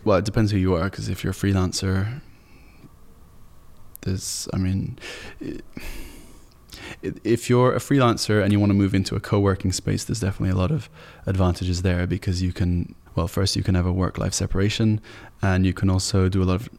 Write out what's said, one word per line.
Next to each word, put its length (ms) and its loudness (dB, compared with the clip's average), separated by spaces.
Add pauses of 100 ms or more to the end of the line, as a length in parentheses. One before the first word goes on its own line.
Well, 120 4
it 80 2
depends 280 2
who 40 2
you 180 2
are, 140 0
'cause 200 -8
if 140 -6
you're 80 -2
a 120 -8
freelancer, 800 0 (1800)
there's, 520 -4
I 40 -2
mean, 400 0 (440)
i-, 180 -8 (1500)
i-, 80 -4 (100)
if 260 0
you're 260 4
a 40 0
freelancer 640 2
and 80 4
you 80 4
wanna 140 4
move 200 4
into 220 0
a 40 -2
co-working 520 0
space, 320 -2
there's 160 -4
definitely 300 0
a 100 2
lot 120 2
of 180 -2 (360)
advantages 580 0
there 220 2
because 360 -2
you 100 2
can, 420 -2 (220)
well, 120 0
first 280 -2
you 80 0
can 120 2
have 100 2
a 80 2
work-life 400 -2
separation, 680 0 (420)
and 240 2
you 80 2
can 160 0
also 380 2
do 140 2
a 40 4
lot 100 2
of 240 -6